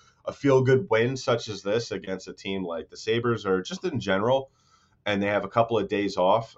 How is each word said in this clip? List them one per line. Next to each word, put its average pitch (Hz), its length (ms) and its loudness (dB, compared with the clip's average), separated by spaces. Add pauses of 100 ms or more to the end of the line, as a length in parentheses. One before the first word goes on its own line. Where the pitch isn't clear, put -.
(260)
a - 60 -6
feel-good 131 600 2
win 120 260 2
such 117 320 -2
as 98 140 -10
this 113 280 -2
against 95 360 -8
a - 60 -12
team 98 300 -8
like 82 260 -8
the - 80 -20
Sabres 113 480 -2
or 92 160 2
just 92 220 -10
in 165 160 -4
general, 104 520 0 (540)
and 101 180 0
they 101 40 0
have 101 160 2
a 95 60 -8
couple 113 300 2
of 98 100 -2
days 101 280 -2
off, 101 400 2